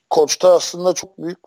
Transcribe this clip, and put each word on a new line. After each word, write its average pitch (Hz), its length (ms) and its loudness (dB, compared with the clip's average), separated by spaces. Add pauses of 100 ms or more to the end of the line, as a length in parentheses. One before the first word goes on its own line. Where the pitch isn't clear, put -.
(100)
Koç'ta 170 440 2
aslında 175 380 -2
çok - 260 -10
büyük 170 280 -10